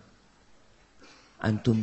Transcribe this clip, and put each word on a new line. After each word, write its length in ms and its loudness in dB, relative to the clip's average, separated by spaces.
antum 380 0